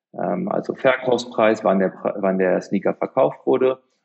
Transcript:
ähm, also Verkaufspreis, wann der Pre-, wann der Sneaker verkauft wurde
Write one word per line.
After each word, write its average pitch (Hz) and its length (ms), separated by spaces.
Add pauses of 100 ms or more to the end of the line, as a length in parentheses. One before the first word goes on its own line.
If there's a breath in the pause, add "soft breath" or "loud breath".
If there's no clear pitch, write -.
(140)
ähm, 90 360
also - 240
Verkaufspreis, 117 920
wann 98 160
der 92 100
Pre-, - 280
wann 95 220
der 90 220
Sneaker 92 340
verkauft 139 500
wurde 131 340 (260)